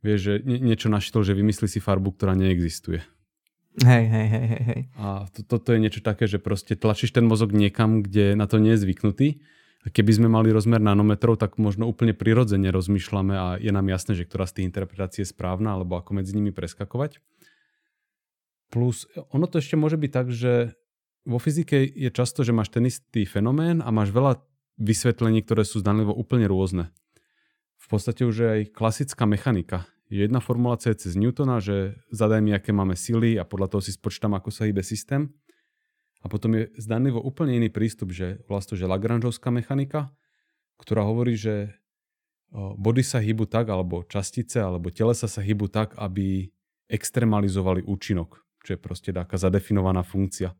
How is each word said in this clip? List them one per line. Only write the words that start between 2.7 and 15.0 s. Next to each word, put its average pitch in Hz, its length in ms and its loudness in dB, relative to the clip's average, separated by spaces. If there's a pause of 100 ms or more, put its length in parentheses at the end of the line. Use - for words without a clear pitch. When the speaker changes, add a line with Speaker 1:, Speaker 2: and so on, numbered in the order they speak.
Speaker 2:
Hej, 120 260 6
hej, 110 220 2
hej, 113 160 0
hej, 113 240 -2
hej. 120 120 -4 (200)
Speaker 1:
A 98 320 -6
to-, - 80 -16
toto 120 320 0
je 110 80 4
niečo 110 240 -2
také, 107 240 0
že 101 80 -2
proste 101 400 -4
tlačíš 110 400 0
ten 117 80 6
mozog 110 240 4
niekam, 104 560 4
kde 101 320 2
na 104 80 2
to 107 160 4
nie 113 160 6
je 101 80 2
zvyknutý. 101 420 0 (580)
A - 80 -10
keby 107 240 6
sme 113 120 4
mali 110 200 4
rozmer 110 320 4
nanometrov, 104 560 4
tak 107 240 -2
možno 104 240 0
úplne 117 280 0
prirodzene 101 600 2
rozmýšľame 98 640 0
a 92 80 -4 (160)
je 110 80 -2
nám 98 160 0
jasné, 95 320 -2
že 87 80 -6
ktorá 92 240 -6
z - 120 -12
tých 92 120 -2
interpretácií 95 480 -8